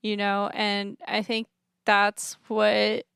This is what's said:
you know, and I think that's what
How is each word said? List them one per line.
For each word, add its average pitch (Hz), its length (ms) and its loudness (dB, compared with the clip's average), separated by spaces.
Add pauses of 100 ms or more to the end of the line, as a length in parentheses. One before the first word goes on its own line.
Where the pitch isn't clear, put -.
you 214 120 -2
know, 202 380 0
and 202 440 -4 (100)
I 214 160 -2
think 226 240 -6 (380)
that's 208 520 2 (100)
what 214 580 2 (100)